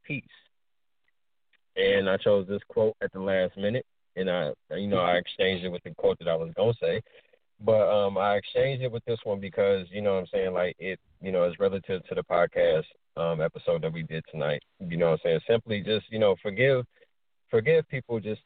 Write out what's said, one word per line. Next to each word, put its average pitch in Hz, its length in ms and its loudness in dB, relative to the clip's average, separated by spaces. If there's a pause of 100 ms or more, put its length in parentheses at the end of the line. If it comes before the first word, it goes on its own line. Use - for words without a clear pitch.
peace." 143 200 -8 (1500)
And 98 340 2
I 98 60 2
chose 101 300 2
this 98 180 -6
quote - 360 0
at 98 120 -6
the 95 80 -10
last 95 360 0
minute, 104 300 -2 (300)
and 95 140 -2
I, 87 220 -2 (240)
you 101 120 -4
know, 98 120 2
I 90 160 2
exchanged 92 480 -2
it 92 60 -4
with 87 140 -10
the 85 100 -14
quote 95 240 0
that 82 100 -6
I 82 80 2
was 82 180 -6
gonna 110 200 2
say. 90 260 -2 (600)
But, 107 300 4
um, 101 280 2
I 101 180 2
exchanged 127 480 -2
it 120 80 -4
with 117 120 -8
this 113 200 -2
one 101 160 -2
because, 98 500 0
you 101 120 -6
know 98 120 2
what 95 60 0
I'm 87 80 -6
saying, 95 260 -2
like, 90 240 -2
it, 92 220 -8 (200)
you 95 120 -6
know, 90 160 4
is 82 100 -6
relative 95 480 -2
to - 80 -8
the 87 100 -2
podcast, 85 600 2 (320)
um, 82 240 -2
episode 82 420 -2
that 80 100 -4
we 82 120 -8
did 80 260 -8
tonight. 73 320 -4 (180)
You 87 160 -6
know 85 100 4
what 82 80 4
I'm 78 100 -2
saying? 82 240 2
Simply 113 340 0
just, 104 280 -4
you 110 100 -6
know, 101 220 4
forgive, 123 440 0 (640)
forgive 156 380 2
people 120 320 -6
just 104 260 -8